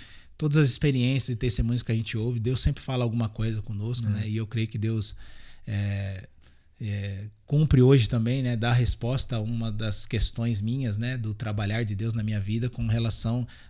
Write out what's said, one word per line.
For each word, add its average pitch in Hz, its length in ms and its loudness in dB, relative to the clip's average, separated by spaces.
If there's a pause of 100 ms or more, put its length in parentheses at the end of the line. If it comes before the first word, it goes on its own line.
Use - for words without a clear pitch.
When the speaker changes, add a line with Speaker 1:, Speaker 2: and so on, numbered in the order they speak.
(380)
Speaker 1:
todas 151 200 2
as 147 120 8
experiências 131 600 2
e 123 60 -4
testemunhos 120 460 0
que - 100 -4
a 113 40 2
gente 110 200 -2
ouve, 120 240 -2
Deus 120 220 0
sempre - 220 0
fala 123 200 0
alguma 117 240 0
coisa 110 360 -4
conosco, 113 420 -4
Speaker 2:
É. 107 60 2
Speaker 1:
né? 110 180 -2
E 107 80 -2
eu 110 80 -4
creio 110 220 -2
que - 100 -8
Deus, 110 380 -2 (500)
é, 101 580 -4 (560)
é, 101 380 -4 (280)
cumpre 143 360 6
hoje 127 260 8
também, 123 360 0
né? 120 120 0
Dá 117 160 0
resposta 123 640 2
a 110 40 -2
uma 113 300 -2
das 107 340 0
questões 113 560 0
minhas, 117 360 -2
né? 123 200 -4
Do 107 160 -4
trabalhar 104 500 -2
de 104 120 -2
Deus 110 180 -2
na 113 100 -2
minha 107 160 -2
vida 110 300 -2
com 117 180 -6
relação 117 600 0 (220)